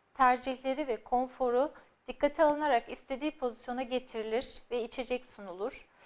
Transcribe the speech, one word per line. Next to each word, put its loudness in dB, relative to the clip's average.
tercihleri 2
ve -4
konforu 0
dikkate 2
alınarak 2
istediği -6
pozisyona -4
getirilir -4
ve -2
içecek -6
sunulur. -10